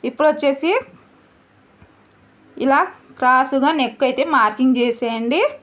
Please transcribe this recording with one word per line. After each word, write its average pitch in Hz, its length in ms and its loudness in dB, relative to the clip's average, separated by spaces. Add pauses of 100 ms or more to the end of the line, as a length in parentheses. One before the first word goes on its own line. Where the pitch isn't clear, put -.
ఇప్పుడు 302 220 0
వచ్చేసి 294 400 -2 (1900)
ఇలా 269 140 2 (420)
క్రాస్గా 269 500 2 (100)
నెక్ 233 280 -2
అయితే 262 160 -2 (120)
మార్కింగ్ 240 440 2
చేసేయండి. 233 600 -2 (220)